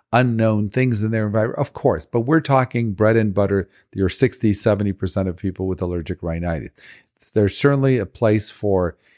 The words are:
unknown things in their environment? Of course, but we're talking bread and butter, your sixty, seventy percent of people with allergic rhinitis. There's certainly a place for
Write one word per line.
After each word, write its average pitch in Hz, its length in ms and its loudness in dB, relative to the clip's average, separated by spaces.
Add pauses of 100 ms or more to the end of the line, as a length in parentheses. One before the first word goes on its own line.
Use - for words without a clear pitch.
(120)
unknown 110 580 2
things 123 320 0
in 110 80 0
their 110 160 -2
environment? 107 320 -2
Of - 160 -4
course, 95 320 -2
but 120 160 -2
we're 151 180 2
talking 127 540 0
bread 107 240 4
and 107 160 2
butter, 98 340 0 (280)
your 95 140 2
sixty, 113 440 0
seventy 101 400 0
percent 95 340 -4
of 87 80 -6
people 92 300 -6
with 92 160 -4
allergic 87 400 -6
rhinitis. 85 480 -4 (640)
There's 101 240 2
certainly 135 400 2
a 101 80 -2
place 107 460 0
for 92 440 -2 (220)